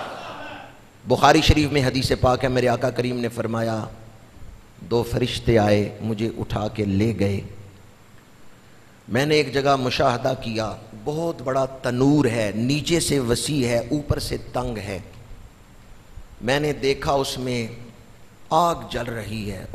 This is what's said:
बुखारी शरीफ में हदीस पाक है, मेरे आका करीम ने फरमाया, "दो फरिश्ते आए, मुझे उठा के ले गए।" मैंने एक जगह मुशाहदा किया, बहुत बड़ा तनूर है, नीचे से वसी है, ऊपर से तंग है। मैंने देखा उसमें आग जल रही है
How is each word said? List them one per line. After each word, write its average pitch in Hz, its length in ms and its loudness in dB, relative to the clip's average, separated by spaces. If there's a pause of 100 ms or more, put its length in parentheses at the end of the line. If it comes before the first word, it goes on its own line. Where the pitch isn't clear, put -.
(1080)
बुखारी 143 340 8
शरीफ 147 300 6
में 147 100 2
हदीस 127 300 0
पाक 127 320 2
है, 135 60 2
मेरे 123 180 2
आका 120 220 2
करीम 123 260 -2
ने 120 120 -2
फरमाया, 113 640 -4 (960)
"दो 117 200 0
फरिश्ते 123 540 0
आए, 104 440 4
मुझे 110 380 -2
उठा 104 280 -4
के 107 180 -2
ले 101 280 2
गए।" 98 300 -2 (1700)
मैंने 147 300 2
एक 135 140 0
जगह 139 240 4
मुशाहदा 127 560 0
किया, 110 440 -4 (280)
बहुत 165 360 -4
बड़ा 131 240 0
तनूर 131 640 2
है, 110 300 0
नीचे 143 420 0
से 147 200 0
वसी 123 440 0
है, 117 280 0
ऊपर 147 280 -2
से - 180 -6
तंग 123 400 -6
है। 98 260 -8 (1400)
मैंने 143 320 0
देखा 135 400 0
उसमें 127 640 -4 (760)
आग 160 380 2
जल 120 120 -4
रही 110 460 -8
है 95 260 -10